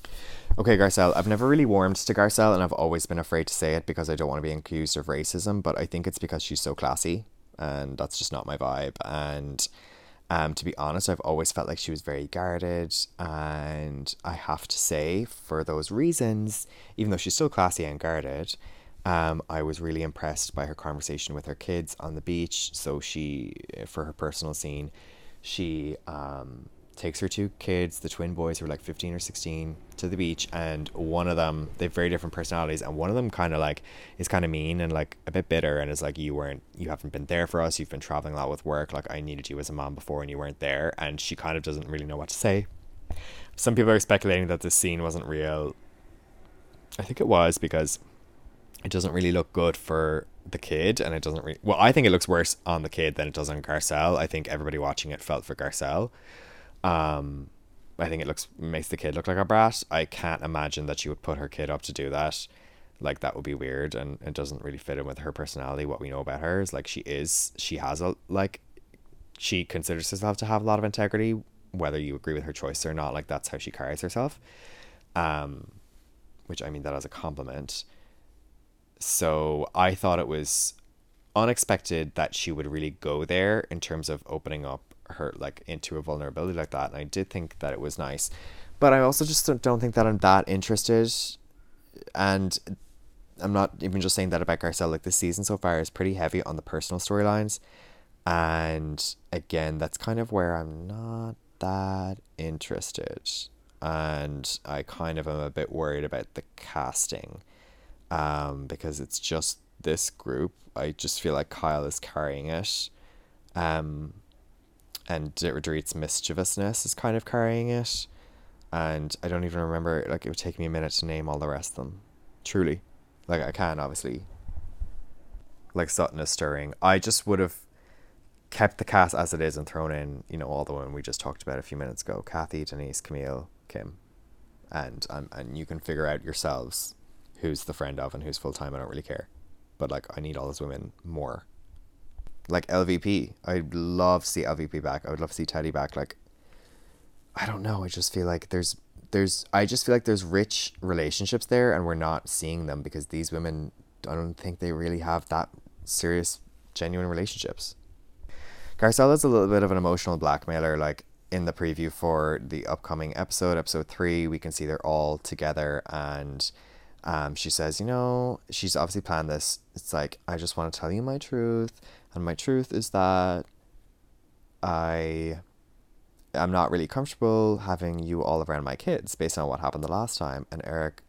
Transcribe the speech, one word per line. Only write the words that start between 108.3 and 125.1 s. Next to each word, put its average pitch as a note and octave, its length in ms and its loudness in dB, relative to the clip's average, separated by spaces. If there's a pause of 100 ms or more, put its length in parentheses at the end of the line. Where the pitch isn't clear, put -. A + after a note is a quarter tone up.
because D2 340 -8
it's - 200 -8
just - 400 -2 (200)
this D#2 300 0
group. C2+ 440 -4 (220)
I D2+ 160 -2
just - 300 -4
feel D#2 140 0
like D2 140 -2
Kyle D2+ 360 0
is - 140 -4
carrying C#2+ 480 -4
it, E2 420 -2 (640)
um, D#2 600 -2 (920)
and D2+ 280 -4
D-, F2+ 120 -2
Dorit's D#2 460 -2
mischievousness F#2 920 -2
is - 100 -2
kind A2+ 200 0
of A2+ 80 0
carrying A#2 460 0
it. A#2+ 380 -2 (640)
And D#2 480 -2
I F2 60 -4
don't F2 160 0
even E2+ 180 -2
remember, E2 480 0
like, E2 160 -4
it - 40 -4
would D#2+ 80 -6
take - 200 -6
me E2+ 80 -2
a D#2+ 40 -2
minute D#2+ 240 0
to - 120 0
name D#2 240 -4
all D2 80 -2
the D2+ 100 -2
rest C#2+ 260 -4
of - 20 -10
them. D#2+ 260 -10 (420)
Truly. F2 380 2 (460)
Like, E2+ 140 2
I C2+ 100 -2
can, D#2+ 280 0
obviously. C#2 460 -4 (1500)